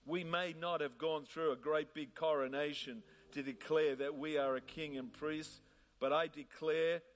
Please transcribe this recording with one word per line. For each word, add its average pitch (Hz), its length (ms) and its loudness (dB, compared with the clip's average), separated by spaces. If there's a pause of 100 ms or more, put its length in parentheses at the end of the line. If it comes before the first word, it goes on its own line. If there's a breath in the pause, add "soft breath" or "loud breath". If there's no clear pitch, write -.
We 170 180 -2
may 170 300 0
not 165 260 -2
have 135 180 -2
gone 151 280 0
through 160 260 0
a 135 60 0
great 151 360 0
big 143 220 -8
coronation, 139 880 0 (300 loud breath)
to 143 100 -4
declare 143 520 2
that 139 220 -2
we 151 200 -2
are 135 180 2
a 127 60 -2
king 147 360 -8
and 127 140 -8
priest, 156 500 -6 (380 soft breath)
but 135 140 4
I 165 140 4
declare 160 760 0 (140)